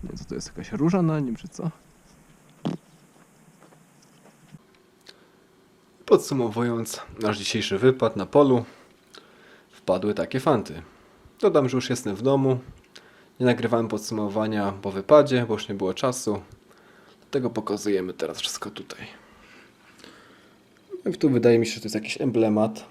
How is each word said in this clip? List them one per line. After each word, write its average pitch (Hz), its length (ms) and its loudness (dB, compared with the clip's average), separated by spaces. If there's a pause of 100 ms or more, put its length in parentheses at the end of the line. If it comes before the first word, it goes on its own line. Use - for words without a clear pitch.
Nie - 60 -12
wiem, - 100 -12
co - 60 -14
to - 100 -12
jest, - 120 -10
jakaś - 260 -14
róża 180 300 2
na 156 180 0
nim, 123 160 -4
czy - 120 -16
co? - 220 -6 (4000)
Podsumowując 117 960 0 (200)
nasz 104 180 0
dzisiejszy 98 400 -4
wypad 120 380 4
na 95 100 -4
polu, 131 380 6 (1040)
wpadły 95 440 -2
takie 127 260 -4
fanty. 95 420 0 (580)
Dodam, 156 280 4
że 131 80 -2
już 123 140 -2
jestem 117 260 -4
w 104 60 -10
domu. 135 360 4 (840)
Nie 127 60 2
nagrywałem 117 420 2
podsumowania 104 840 -2
po 95 200 -8
wypadzie, 127 540 4
bo 110 80 -2
już - 140 -8
nie 104 60 -6
było 95 200 -4
czasu. 110 480 -4 (800)
Dlatego 127 300 -4
pokazujemy 101 640 -2
teraz 80 260 -6
wszystko - 300 -8
tutaj. - 360 -16 (2000)
No 202 60 -2
i - 40 -2
tu 147 160 2
wydaje 120 280 6
mi 117 80 2
się, - 80 -6
że - 60 -12
to - 40 -20
jest 107 100 -8
jakiś - 260 -6
emblemat 110 720 2